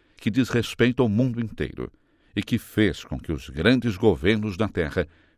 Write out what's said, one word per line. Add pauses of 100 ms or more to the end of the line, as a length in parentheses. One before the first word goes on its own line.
(160)
que
diz
respeito
ao
mundo
inteiro (420)
e
que
fez
com
que
os
grandes
governos
da
Terra (320)